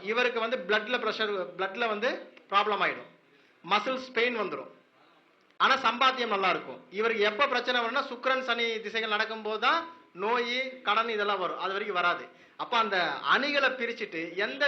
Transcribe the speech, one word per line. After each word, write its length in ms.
இவருக்கு 340
வந்து 120
பிளட்ல 340
பிரஷர், 300
பிளட்ல 380
வந்து 160
ப்ராப்ளம் 340
ஆயிடும், 260
மசில்ஸ் 520
பெயின் 260
வந்துடும். 280
ஆனா 140
சம்பாத்தியம் 460
நல்லா 200
இருக்கும். 260
இவருக்கு 320
எப்ப 220
பிரச்சனை 300
வரும்னா 200
சுக்கிரன் 360
சனி 180
திசைகள் 280
நடக்கும்போது 520
தான் 120
நோய், 340
கடன் 280
இதெல்லாம் 300
வரும், 180
அது 120
வரைக்கும் 260
வராது. 240
அப்ப 200
அந்த 140
அணிகளை 340
பிரிச்சுட்டு 420
எந்த 240